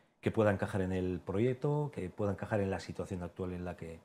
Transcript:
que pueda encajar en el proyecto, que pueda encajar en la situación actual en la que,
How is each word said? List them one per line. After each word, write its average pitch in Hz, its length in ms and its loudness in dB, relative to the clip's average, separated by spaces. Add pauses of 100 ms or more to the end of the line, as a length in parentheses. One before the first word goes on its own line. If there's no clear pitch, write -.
(200)
que - 120 2
pueda 107 200 6
encajar 101 300 2
en 92 120 0
el 92 300 0
proyecto, 131 680 0
que 90 160 -6
pueda 101 220 0
encajar 101 280 0
en 98 120 2
la 90 80 -2
situación 90 420 -6
actual 90 320 -6
en 90 120 -6
la 87 120 -6
que, 82 280 -12